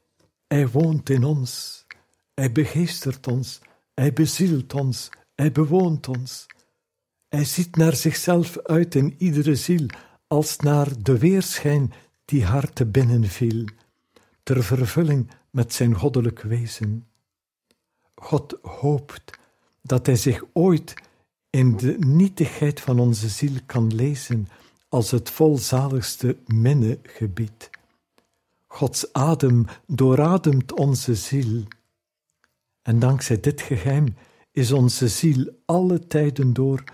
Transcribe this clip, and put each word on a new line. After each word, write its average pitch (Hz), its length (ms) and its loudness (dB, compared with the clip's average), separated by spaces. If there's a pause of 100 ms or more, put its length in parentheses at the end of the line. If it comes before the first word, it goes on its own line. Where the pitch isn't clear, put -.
(480)
Hij 143 200 2
woont 151 420 0
in 131 140 2
ons, 135 600 -6 (480)
hij 135 180 -2
begeestert 151 760 -4
ons, 127 320 -6 (340)
hij 143 200 0
bezielt 160 600 0
ons, 135 360 -4 (260)
hij 147 160 0
bewoont 160 560 0
ons. 127 380 -10 (840)
Hij 147 180 -2
ziet 175 300 -4
naar 160 200 4
zichzelf 175 600 0
uit 170 380 0
in 143 220 0
iedere 151 380 2
ziel, 165 300 0 (420)
als 151 300 0
naar 143 460 0
de 123 140 2
weerschijn 147 760 0 (320)
die 135 200 0
haar 131 280 -2
te 127 120 0
binnen 117 420 2
viel, 113 380 -2 (800)
ter 127 200 0
vervulling 135 680 0 (180)
met 123 240 -2
zijn 120 220 2
goddelijk 120 460 0
wezen. 113 640 -4 (1080)
God - 460 -6
hoopt - 760 -6 (440)
dat 127 240 -2
hij 131 100 4
zich 120 280 0 (100)
ooit 170 400 2 (560)
in 127 280 4
de 123 220 -2
nietigheid 156 800 2
van 123 200 0
onze 113 300 0
ziel 139 360 -4
kan 113 300 -2
lezen 120 520 -4 (420)
als 117 220 -2
het - 180 -2
volzaligste 135 1160 0
minnegebied. 113 1200 -2 (960)
Gods - 460 -6
adem 131 520 4 (220)
doorademt 143 840 2
onze 135 420 0
ziel. 117 480 -4 (1200)
En 117 180 2
dankzij 127 400 2
dit 143 220 -2
geheim 135 540 -2 (360)
is 123 200 0
onze 127 360 2
ziel 143 460 0 (120)
alle 175 420 0
tijden 143 460 2
door 135 300 0 (100)